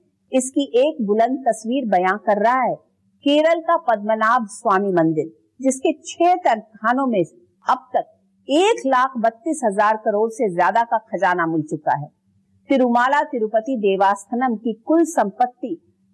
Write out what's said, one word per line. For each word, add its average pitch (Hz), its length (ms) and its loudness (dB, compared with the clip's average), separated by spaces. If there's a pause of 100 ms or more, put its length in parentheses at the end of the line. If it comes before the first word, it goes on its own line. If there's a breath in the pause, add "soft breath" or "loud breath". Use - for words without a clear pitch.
(320)
इसकी 262 440 -2
एक 277 300 2
बुलंद 233 420 0
तस्वीर 240 380 -2
बयां 190 320 0
कर 202 260 0
रहा 254 180 2
है 196 140 -2 (480)
केरल 311 360 2
का 320 180 0
पद्मनाभ 220 680 0
स्वामी 202 460 -2
मंदिर, 160 500 0 (180)
जिसके 262 320 0
छह - 420 0
तहखानों 247 720 -2
में 208 160 0 (460)
अब 254 280 -2
तक - 220 -8 (300)
एक 359 380 2
लाख 262 300 2
बत्तीस 226 460 -2
हजार 214 320 2
करोड़ 220 360 -2
से 220 240 -4
ज्यादा 190 280 2
का 226 140 -2
खजाना 180 480 -2
मिल 165 160 0
चुका 151 360 -4
है। 147 100 -10 (600)
तिरुमाला 254 540 2
तिरुपति 226 540 -4
देवास्थानम 202 760 0
की 220 300 -6
कुल 330 180 4
संपत्ति 247 800 -4 (320)